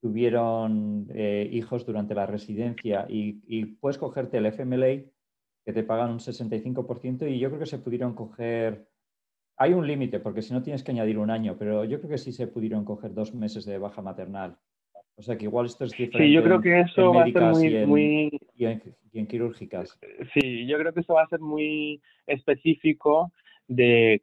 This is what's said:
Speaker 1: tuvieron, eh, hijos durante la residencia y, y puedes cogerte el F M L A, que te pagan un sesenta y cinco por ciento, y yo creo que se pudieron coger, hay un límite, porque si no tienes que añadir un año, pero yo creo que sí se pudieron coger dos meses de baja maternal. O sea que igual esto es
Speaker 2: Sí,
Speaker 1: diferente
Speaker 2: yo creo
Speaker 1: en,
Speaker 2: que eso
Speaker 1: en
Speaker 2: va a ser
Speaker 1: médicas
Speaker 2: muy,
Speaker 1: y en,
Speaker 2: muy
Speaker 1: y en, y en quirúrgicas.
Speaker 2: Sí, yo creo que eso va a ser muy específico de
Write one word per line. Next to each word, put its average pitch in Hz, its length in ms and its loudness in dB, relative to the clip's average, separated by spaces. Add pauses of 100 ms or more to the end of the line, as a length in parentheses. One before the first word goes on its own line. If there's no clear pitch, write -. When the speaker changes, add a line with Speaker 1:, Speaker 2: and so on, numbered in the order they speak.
Speaker 1:
tuvieron, 113 1120 0
eh, 104 380 -2
hijos 117 340 -6
durante 107 280 -6
la 101 120 -2
residencia 104 840 -6
y, 104 380 -6
y 113 180 -4
puedes 139 320 -6
cogerte 127 400 -6
el 107 80 0
F 107 160 -4
M 127 140 -2
L 131 100 2
A, 131 100 2 (720)
que 107 80 -8
te 110 100 -2
pagan 113 280 -2
un 117 80 -6
sesenta 117 360 -8
y 110 40 -2
cinco 127 260 -6
por 127 140 -8
ciento, 127 280 -6
y 131 120 -2
yo 135 100 -2
creo 147 100 -8
que 156 60 -6
se 135 140 -10
pudieron 123 340 -4
coger, 113 720 -6 (720)
hay 147 160 4
un 170 140 2
límite, 127 320 -2
porque 107 240 -6
si 123 100 -8
no 127 80 -2
tienes 131 220 -8
que - 80 -6
añadir 110 260 0
un 107 140 0
año, 110 260 -4
pero 107 280 -2
yo 123 120 -4
creo 151 140 -8
que 139 80 -4
sí 131 120 -10
se 123 160 -6
pudieron 110 380 -4
coger 104 280 -10
dos 107 200 -6
meses 107 320 -8
de 101 140 -8
baja 101 220 -10
maternal. 95 560 -10 (600)
O 107 40 -20
sea 113 160 -6
que 107 80 -8
igual 120 200 -2
esto 120 200 -8
es 120 60 -8
Speaker 2:
Sí, 123 140 -4
Speaker 1:
diferente 147 280 4
Speaker 2:
yo 160 100 8
creo 175 140 6
Speaker 1:
en, - 40 2
Speaker 2:
que 175 200 4
eso 180 280 6
Speaker 1:
en 175 80 6
Speaker 2:
va 170 40 8
a 165 40 8
ser 180 160 4
Speaker 1:
médicas 165 160 6
Speaker 2:
muy, 160 100 6
Speaker 1:
y 151 100 2
en, 147 120 4
Speaker 2:
muy 151 500 4 (180)
Speaker 1:
y 120 80 0
en, 113 180 -2 (300)
y 113 60 -8
en 107 80 -4
quirúrgicas. 113 720 -6 (360)
Speaker 2:
Sí, 123 340 0
yo 147 100 0
creo 160 160 -2
que 170 60 -4
eso 170 140 0
va 160 100 6
a 156 60 -2
ser 165 100 -4
muy 151 640 -4 (260)
específico 151 1040 2 (360)
de 117 560 6